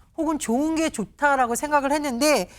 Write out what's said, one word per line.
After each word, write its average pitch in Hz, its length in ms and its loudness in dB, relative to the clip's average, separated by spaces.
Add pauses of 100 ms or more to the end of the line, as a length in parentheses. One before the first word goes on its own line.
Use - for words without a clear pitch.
(180)
혹은 311 200 -2
"좋은 294 380 0
게 320 160 0
좋다."라고 254 640 0
생각을 294 360 0
했는데 285 560 0 (120)